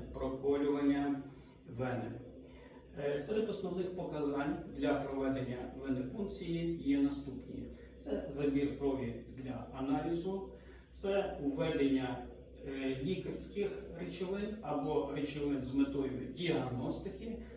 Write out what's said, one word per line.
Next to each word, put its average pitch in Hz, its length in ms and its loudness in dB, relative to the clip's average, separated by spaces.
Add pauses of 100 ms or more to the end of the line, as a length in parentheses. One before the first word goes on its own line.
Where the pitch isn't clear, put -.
(140)
проколювання 139 1080 4 (540)
вени. 120 340 0 (880)
Е, 143 200 2
серед 214 300 2
основних 180 460 -2
показань 147 640 0 (200)
для 139 160 4
проведення 135 640 0 (240)
венепункції 170 1040 0
є 139 140 6
наступні. - 680 0 (340)
Це - 320 -2
забір 139 500 2
крові 120 360 2 (220)
для 127 360 -6
аналізу, 170 760 0 (420)
це 196 520 2
введення, 135 840 4 (420)
е, 135 360 0
лікарських - 680 0 (280)
речовин 190 640 -2
або 143 540 2
речовин 139 480 0
з 127 100 -4
метою 135 640 2
діагностики 170 1000 0 (200)